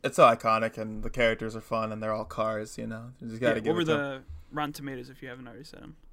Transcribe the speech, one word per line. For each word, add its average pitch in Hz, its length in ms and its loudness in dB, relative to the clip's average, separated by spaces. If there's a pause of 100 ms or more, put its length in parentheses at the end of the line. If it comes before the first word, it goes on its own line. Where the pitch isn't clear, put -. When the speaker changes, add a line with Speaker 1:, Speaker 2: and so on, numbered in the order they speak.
Speaker 1:
it's - 140 0
so 165 80 10
iconic, 113 540 6
and 110 240 -6
the 107 80 -4
characters 113 460 2
are 110 60 -10
fun, 110 300 -2
and 110 100 -8
they're 110 100 0
all 110 120 -2
cars. 110 540 -4
You 113 80 -6
know, 113 340 -10
you 120 80 -10
just 113 120 -8
gotta 117 160 4
Speaker 2:
Yeah, 113 40 -2
Speaker 1:
give 151 160 2
Speaker 2:
what 175 60 2
Speaker 1:
it 156 60 0
Speaker 2:
were 156 80 4
Speaker 1:
to 143 80 0
'em. 135 180 -8
Speaker 2:
the - 0 - (340)
Rotten 147 160 -4
Tomatoes, 135 380 -10
if 127 120 -20
you 131 80 -12
haven't 127 180 -14
already 135 160 -16
said - 180 -18
'em? - 140 -16 (160)